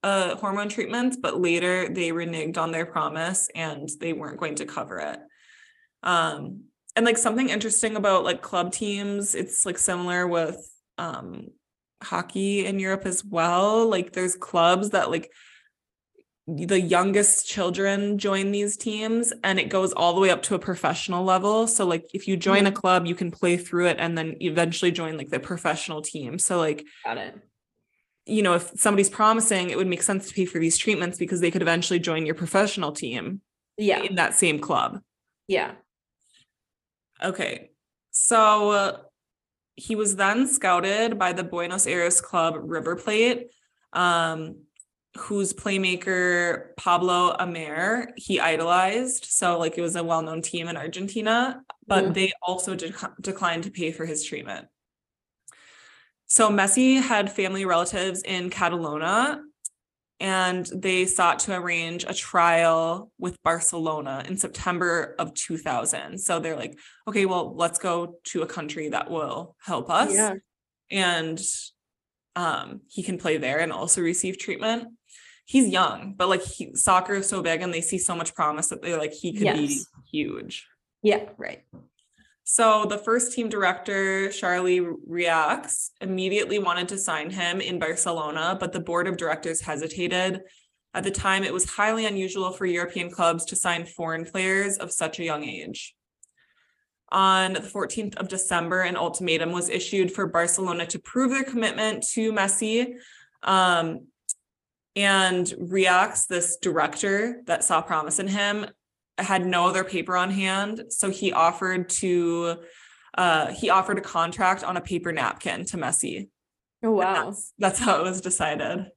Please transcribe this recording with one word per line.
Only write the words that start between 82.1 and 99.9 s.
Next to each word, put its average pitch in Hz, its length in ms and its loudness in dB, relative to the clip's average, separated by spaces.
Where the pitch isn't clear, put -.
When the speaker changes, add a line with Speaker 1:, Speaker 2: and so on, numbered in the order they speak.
Speaker 1:
So 214 380 4
the 202 140 -2
first 240 340 0
team 226 160 -2
director, 196 800 0
Charlie 180 480 0
Riaux, 170 1120 -2
immediately 190 580 0
wanted 233 300 0
to 196 80 -6
sign 160 340 -4
him 180 280 -2
in 180 200 -4
Barcelona, 160 800 -2
but 170 120 -6
the 185 80 -6
board 175 280 0
of 180 100 -4
directors 165 440 -4
hesitated. 180 800 -2
At 180 100 -4
the 196 80 -2
time, 196 320 0
it 170 100 -2
was 180 180 -2
highly 220 340 0
unusual 190 460 -2
for 185 160 -4
European 175 420 -2
clubs 165 360 2
to - 100 -8
sign 170 300 0
foreign 165 400 -6
players 196 520 0
of 170 140 -8
such 160 280 -4
a 175 40 -6
young 151 200 -4
age. 90 520 -12
On 190 440 4
the 180 100 -4
fourteenth 202 540 -6
of 190 100 -6
December, 185 540 -2
an 180 140 0
ultimatum 165 560 0
was 175 180 -2
issued 185 420 0